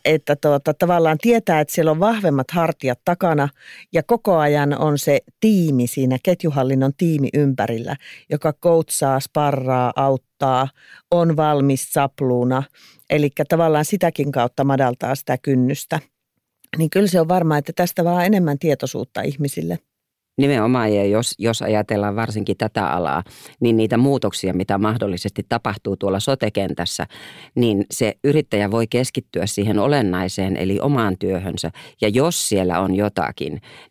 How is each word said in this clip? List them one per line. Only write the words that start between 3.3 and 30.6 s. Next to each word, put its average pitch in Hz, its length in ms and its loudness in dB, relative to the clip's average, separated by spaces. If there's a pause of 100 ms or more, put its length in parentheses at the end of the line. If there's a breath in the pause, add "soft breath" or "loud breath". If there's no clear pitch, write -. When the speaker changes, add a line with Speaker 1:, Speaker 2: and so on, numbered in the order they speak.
Speaker 1:
ja 160 100 2
koko 220 340 2
ajan 147 420 2
on 147 200 0
se 143 220 2 (200)
tiimi 160 460 2
siinä, 127 360 0
ketjuhallinnon 139 760 0
tiimi 156 380 0
ympärillä, 127 640 -2 (340 loud breath)
joka 151 220 -2
coachaa, 156 680 2
sparraa, 131 760 0
auttaa, 135 720 0 (420 loud breath)
on 170 260 2
valmis 143 560 0
sapluuna. 131 720 0 (480 soft breath)
Elikkä 147 340 0
tavallaan 160 400 2
sitäkin 160 480 -2
kautta 131 320 0
madaltaa 131 500 0
sitä 127 240 -4
kynnystä. 135 640 -2 (800)
Niin 160 120 0
kyllä 196 180 2
se 170 120 2
on 160 80 2
varmaa, 165 300 2
että 156 140 -4
tästä 180 320 -2
vaan 175 220 2
enemmän 175 320 2
tietoisuutta 131 640 -4
ihmisille. 87 560 -6 (600)
Speaker 2:
Nimenomaan, 123 540 2
ja 101 100 2
jos, 107 340 0
jos 113 240 -2
ajatellaan 104 540 -2
varsinkin 107 400 -4
tätä 107 340 -4
alaa, 80 320 -2 (380 loud breath)
niin 117 160 2
niitä 110 200 2
muutoksia, 117 580 0
mitä 98 240 -2
mahdollisesti 104 720 -4
tapahtuu 101 480 -4
tuolla 95 240 -2
sote-kentässä, 98 840 -4 (480 loud breath)
niin 107 360 2
se 110 240 -2 (100)
yrittäjä 139 460 0
voi 113 160 0
keskittyä 120 600 -4
siihen 104 320 0
olennaiseen, 95 800 0
eli 95 240 -2